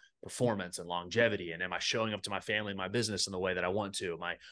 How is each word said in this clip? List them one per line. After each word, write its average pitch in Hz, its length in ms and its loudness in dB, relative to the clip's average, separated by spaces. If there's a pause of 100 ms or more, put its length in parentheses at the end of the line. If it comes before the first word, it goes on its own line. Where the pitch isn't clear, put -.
(240)
performance 98 560 0
and 87 80 -8
longevity. 90 640 2
And 85 100 -4
am 90 100 -2
I 87 60 0
showing 110 380 0
up 101 80 -4
to 104 80 -6
my 95 80 -2
family 107 320 0
and 98 60 -4
my 95 100 0
business 107 400 0
in 101 40 -6
the 95 60 -4
way 92 160 2
that 90 100 0
I 90 40 2
want 98 300 0
to? 90 160 -2
Am 82 100 -6
I 87 140 -2 (140)